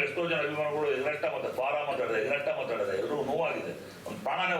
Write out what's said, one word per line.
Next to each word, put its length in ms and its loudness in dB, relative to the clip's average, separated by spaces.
ಎಷ್ಟೋ 240 -2
ಜನ 80 2
ಅಭಿಮಾನಿಗಳು 400 0
ಎಗರಷ್ಟ 260 0
ಮಾತಾಡ್ತಾರೆ, 260 -2
ಫಾರಾ 200 2
ಮಾತಾಡಿದೆ, 340 2
ಎಗರಷ್ಟ 240 2
ಮಾತಾಡಿದೆ, 420 0
ಎಲ್ರಿಗೂ 300 0
ನೋವಾಗಿದೆ. 420 0
ಒಂದು 180 -8
ಪ್ರಾಣನೇ 340 0